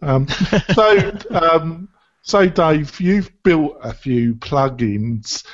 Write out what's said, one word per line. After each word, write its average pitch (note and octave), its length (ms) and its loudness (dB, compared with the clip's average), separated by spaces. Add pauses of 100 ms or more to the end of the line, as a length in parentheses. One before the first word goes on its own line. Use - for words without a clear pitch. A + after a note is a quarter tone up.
Um, C3+ 260 0
<laughs> - 460 -2
so, G#3+ 380 4 (180)
um, E3 580 0 (340)
so, G3 260 2
Dave, D#3 520 0
you've F#3+ 420 -2
built D#3 400 2
a A2+ 100 -10
few A#2+ 420 -2
plugins. A#2 1080 -4 (120)